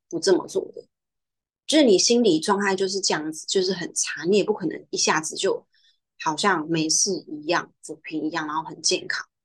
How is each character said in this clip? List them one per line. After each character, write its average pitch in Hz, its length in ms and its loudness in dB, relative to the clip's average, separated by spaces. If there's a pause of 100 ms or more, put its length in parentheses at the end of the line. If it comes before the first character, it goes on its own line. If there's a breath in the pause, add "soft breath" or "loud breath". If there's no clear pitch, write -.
不 170 100 -8
这 180 160 4
么 151 140 2
做 - 260 -4
的。 - 80 -12 (840)
就 294 120 4
是 302 60 8
你 202 140 8
心 240 260 4
理 160 160 4
状 196 180 2
态 196 160 0
就 190 140 0
是 190 100 -4
这 185 140 -2
样 156 180 -4
子， 156 160 -12
就 190 160 2
是 185 120 0
很 175 200 -8
差， - 300 -4
你 196 140 4
也 180 60 2
不 214 100 0
可 180 120 -6
能 - 220 -8
一 - 80 -8
下 170 240 0
子 - 160 -8
就 - 300 -2 (520)
好 156 180 -2
像 170 320 0
没 160 200 0
事 190 240 0 (160)
一 151 160 -12
样， 160 280 -2 (120)
抚 160 180 -14
平 156 220 -8
一 156 60 -4
样， 160 160 -6
然 151 100 -8
后 160 60 -4
很 165 180 -16
健 - 260 0
康， - 220 -8 (160)